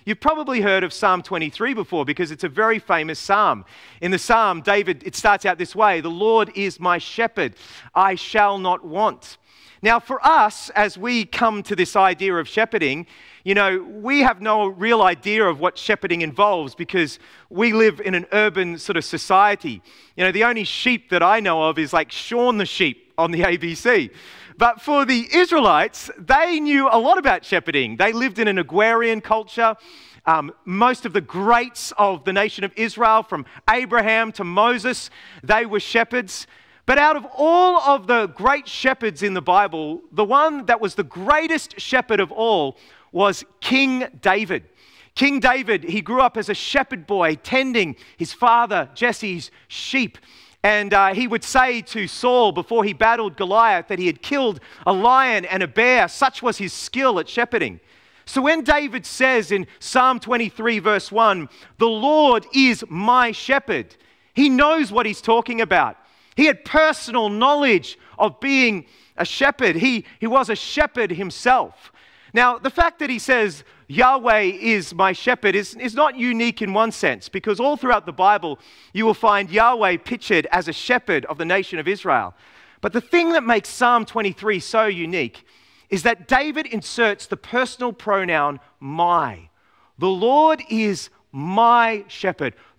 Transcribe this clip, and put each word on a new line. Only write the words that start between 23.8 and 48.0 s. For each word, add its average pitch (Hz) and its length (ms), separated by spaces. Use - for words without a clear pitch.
But 233 260
for 294 220
the 240 300
Israelites, 285 840
they 311 440
knew 285 280
a 233 120
lot 294 180
about 247 260
shepherding. 139 540
They 208 160
lived 233 240
in 220 100
an 190 120
agrarian 220 600
culture. 220 560
Um, 160 260
most 233 440
of 175 60
the 190 80
greats 233 760
of 196 260
the 190 100
nation 202 300
of 196 120
Israel, 220 480
from 160 240
Abraham 220 640
to 208 100
Moses, 220 640
they 220 240
were 208 140
shepherds. 226 640
But 262 100
out 302 180
of 254 100
all 349 400
of 277 300
the 226 200
great 254 400
shepherds 220 560
in 202 100
the 180 80
Bible, 165 600
the 208 140
one 285 400
that 233 160
was 202 140
the 202 80
greatest 285 760
shepherd 240 400
of 175 120
all 202 440
was 190 320
King 262 460
David. 190 420
King 277 240
David, 226 440
he 175 180
grew 233 200
up 240 160
as 208 120
a 208 40
shepherd 233 520
boy, 170 300
tending 240 600